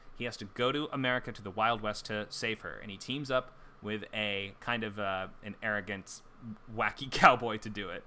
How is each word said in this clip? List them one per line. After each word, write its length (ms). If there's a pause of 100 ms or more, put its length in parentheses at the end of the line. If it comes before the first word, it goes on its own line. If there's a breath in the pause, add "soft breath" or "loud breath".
(160 loud breath)
he 80
has 140
to 80
go 260
to 200
America 400
to 120
the 80
Wild 300
West 240
to 240
save 320
her. 200
And 80
he 80
teams 320
up 220 (320 loud breath)
with 200 (120)
a 460
kind 220
of, 140
uh, 300 (160)
an 180
arrogant, 600 (520)
wacky 360
<laughs> 0
cowboy 460
to 120
do 200
it. 180